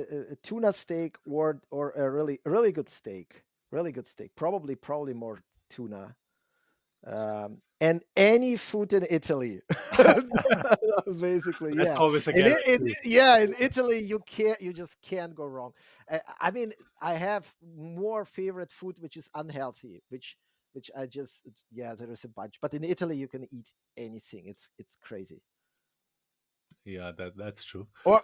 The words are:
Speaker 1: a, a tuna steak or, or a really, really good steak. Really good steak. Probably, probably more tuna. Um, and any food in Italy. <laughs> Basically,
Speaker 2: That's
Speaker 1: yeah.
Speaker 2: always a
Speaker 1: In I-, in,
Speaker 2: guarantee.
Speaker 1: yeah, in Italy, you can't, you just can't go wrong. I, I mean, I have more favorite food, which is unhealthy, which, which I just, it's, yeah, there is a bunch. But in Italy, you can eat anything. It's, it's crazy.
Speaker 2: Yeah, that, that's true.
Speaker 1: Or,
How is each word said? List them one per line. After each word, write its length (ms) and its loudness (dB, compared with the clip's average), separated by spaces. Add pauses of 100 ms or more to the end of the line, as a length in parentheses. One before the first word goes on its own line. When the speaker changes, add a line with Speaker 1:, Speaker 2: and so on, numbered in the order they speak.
(120)
Speaker 1:
a, 80 -6 (140)
a 100 -14
tuna 300 2
steak 420 -6 (100)
or, 360 -2 (100)
or 200 -4
a 180 0
really, 340 -2
really 300 2
good 160 -6
steak. 560 -16 (260)
Really 220 -4
good 120 -12
steak. 300 -18
Probably, 400 -4
probably 380 -8
more 260 -12 (300)
tuna. 440 -12 (920)
Um, 540 -8 (180)
and 240 2 (140)
any 400 6
food 340 -4
in 180 4
Italy. 520 -2 (360)
<laughs> 0 - (1200)
Basically, 520 -2
Speaker 2:
That's 180 2
Speaker 1:
yeah. 40 -2
Speaker 2:
always 320 4
a 40 0
Speaker 1:
In 120 6
I-, 40 10
in, 60 8 (120)
Speaker 2:
guarantee. 300 4 (100)
Speaker 1:
yeah, 320 10
in 220 4
Italy, 400 2
you 280 -4
can't, 340 0
you 120 -8
just 280 -14
can't 320 -8
go 120 -10
wrong. 260 -10 (400)
I, 80 0 (220)
I 100 0
mean, 220 -6 (280)
I 120 -4
have 340 -4 (300)
more 480 -6
favorite 480 -10
food, 260 -14
which 160 -6
is 200 -18
unhealthy, 720 -10
which, 260 -16 (380)
which 240 -16
I 80 -8
just, 400 -14
it's, 260 -20
yeah, 240 -12
there 160 -14
is 140 -16
a 40 -16
bunch. 320 -14
But 120 -6
in 100 -8
Italy, 320 -4
you 140 -8
can 240 -12
eat 180 -18 (240)
anything. 520 -16
It's, 200 -18 (100)
it's 240 -20
crazy. 420 -16 (1400)
Speaker 2:
Yeah, 320 -12
that, 200 -12
that's 280 -12
true. 220 -14 (180)
Speaker 1:
Or, 180 6